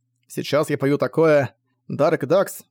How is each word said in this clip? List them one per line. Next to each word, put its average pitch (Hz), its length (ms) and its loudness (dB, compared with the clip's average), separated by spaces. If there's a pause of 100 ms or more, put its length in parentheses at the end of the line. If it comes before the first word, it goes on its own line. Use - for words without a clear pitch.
(260)
Сейчас - 440 -4
я 143 80 -4
пою 139 200 0
такое: 147 560 2 (360)
Dark 160 300 0
Ducks, 170 500 -2